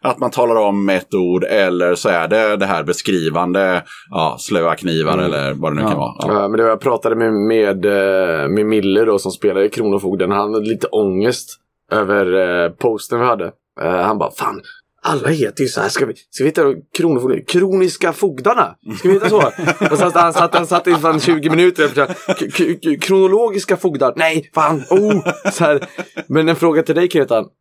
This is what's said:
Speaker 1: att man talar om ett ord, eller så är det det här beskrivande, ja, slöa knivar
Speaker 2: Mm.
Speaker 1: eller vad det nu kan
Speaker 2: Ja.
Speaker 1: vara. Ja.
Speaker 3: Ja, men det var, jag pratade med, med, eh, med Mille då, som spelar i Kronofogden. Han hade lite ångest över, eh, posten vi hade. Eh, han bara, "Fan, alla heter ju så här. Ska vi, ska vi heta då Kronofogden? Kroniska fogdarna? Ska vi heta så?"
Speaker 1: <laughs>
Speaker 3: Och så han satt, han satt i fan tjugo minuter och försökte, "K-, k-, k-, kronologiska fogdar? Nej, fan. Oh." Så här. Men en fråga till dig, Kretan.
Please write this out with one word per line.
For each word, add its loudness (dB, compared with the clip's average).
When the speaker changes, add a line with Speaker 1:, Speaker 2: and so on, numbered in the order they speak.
Speaker 1:
att -2
man -2
talar 2
om 2
ett -2
ord, 2
eller 2
så -2
är 0
det 2
det -2
här -2
beskrivande, 0
ja, -2
slöa 0
knivar -2
Speaker 2:
Mm. 0
Speaker 1:
eller -2
vad -4
det -4
nu -2
kan -2
Speaker 2:
Ja. -2
Speaker 1:
vara. -6
Ja. 0
Speaker 3:
Ja, 0
men -2
det 2
var, 2
jag -2
pratade 0
med, 2
med, 2
eh, 2
med 0
Mille 2
då, 2
som -6
spelar 0
i 4
Kronofogden. -2
Han -2
hade -2
lite -4
ångest -2
över, 0
eh, -2
posten -4
vi 2
hade. 0
Eh, -2
han 0
bara, -2
"Fan, -8
alla -2
heter -2
ju 0
så -6
här. 0
Ska -2
vi, -8
ska -4
vi 4
heta 0
då 2
Kronofogden? 0
Kroniska 0
fogdarna? -2
Ska 0
vi 6
heta 2
så?" 2
Speaker 1:
<laughs> 0
Speaker 3:
Och 0
så 2
han 4
satt, 0
han 0
satt 0
i 4
fan 0
tjugo 0
minuter 4
och 0
försökte, 0
"K-, -2
k-, 2
k-, 0
kronologiska 2
fogdar? -2
Nej, -2
fan. 0
Oh." 2
Så 0
här. 4
Men 2
en 2
fråga 2
till 0
dig, 2
Kretan. 2